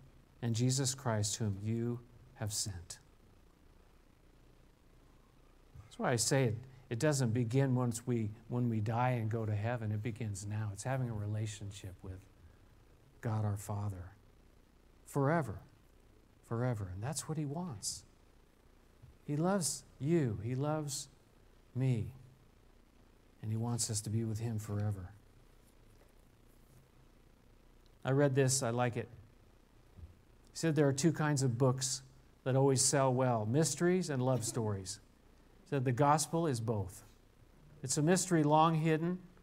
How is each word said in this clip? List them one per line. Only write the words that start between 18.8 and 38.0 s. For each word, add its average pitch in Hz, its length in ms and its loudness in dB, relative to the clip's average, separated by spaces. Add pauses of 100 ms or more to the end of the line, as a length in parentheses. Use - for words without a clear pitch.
He 147 100 -4
loves 180 480 0 (160)
you. 135 420 2
He 123 140 -4
loves 147 540 -4 (680)
me. 123 380 0 (1300)
And 110 100 -6
he 113 60 -2
wants 117 340 -4
us 107 100 -2
to 110 80 -8
be 113 140 0
with 110 160 -4
him 113 180 -4
forever. 104 540 -4 (3000)
I 131 80 0
read 139 220 6
this. 135 300 4
I 117 80 0
like 123 260 0
it. 110 120 -6 (1400)
He - 60 -16
said 160 180 0
there 147 120 6
are 135 60 4
two 156 180 4
kinds 147 320 2
of 123 140 2
books 131 440 2 (440)
that 131 100 2
always 135 260 4
sell 135 320 4
well, 120 320 2
mysteries 165 640 2
and 127 140 0
love 127 200 2
stories. 104 560 -4 (640)
He - 60 -20
said 139 160 0
the 135 60 4
gospel 156 560 4
is 120 120 0
both. 107 440 -4 (800)
It's 131 140 -2
a 147 40 2